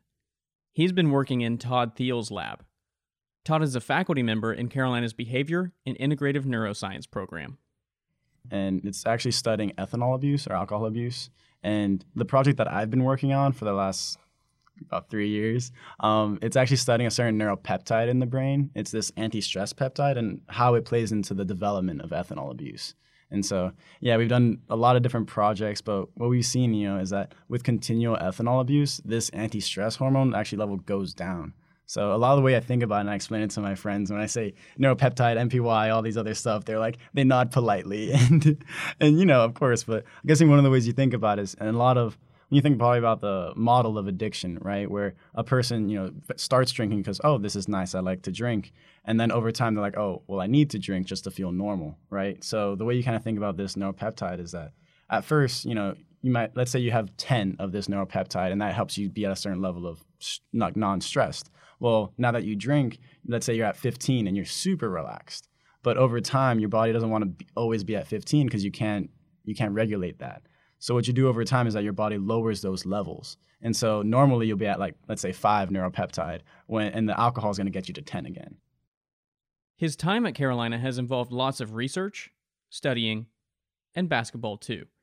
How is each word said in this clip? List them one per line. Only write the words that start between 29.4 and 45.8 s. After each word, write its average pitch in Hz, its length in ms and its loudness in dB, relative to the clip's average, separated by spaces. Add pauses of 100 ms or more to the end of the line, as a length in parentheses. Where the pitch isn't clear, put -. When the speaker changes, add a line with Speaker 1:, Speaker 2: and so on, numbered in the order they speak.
Speaker 2:
hormone 135 360 2
actually 104 260 -4
level 101 180 -2
goes 98 360 -4
down. 87 400 -8 (320)
So 104 280 0
a 107 40 2
lot 123 160 6
of 143 40 6
the 139 60 6
way 131 120 6
I 113 40 4
think 123 240 0
about 104 140 0
it, - 40 2
and 101 80 -2
I 104 60 -2
explain 107 260 -4
it 107 100 -2
to 107 100 -6
my 98 120 -2
friends, 101 380 -4
when 104 100 -2
I 107 60 -4
say 107 260 -4 (260)
neuropeptide, 123 580 4
N 120 120 0
P 127 100 2
Y, 110 300 2
all 110 140 2
these 110 140 -2
other 107 180 -4
stuff, 107 280 -2
they're 110 140 -4
like, 113 220 -2 (160)
they 139 80 4
nod 127 280 6
politely. 104 640 0
<laughs> 127 60 6 (100)
And, 151 340 6 (360)
and, 151 200 8
you 190 60 6
know, 131 180 8
of 120 120 2
course, 123 280 2
but 110 200 -2
I'm - 240 -12
guessing 156 220 8
one 143 100 10
of 139 40 8
the 139 60 8
ways 131 160 4
you 120 80 0
think 131 220 2
about 104 240 2
it 101 40 -2
is, 95 120 -8
and 107 140 -4
a 117 80 0
lot 127 200 6
of, 117 180 0 (340)
when 139 80 6
you 143 40 8
think 143 160 4
probably 120 220 6
about 113 220 2
the 95 340 -2
model 117 420 4
of 98 100 -2
addiction, 92 540 -4
right, 101 280 -4
where 101 260 -4 (180)
a 117 100 -4
person, 120 460 0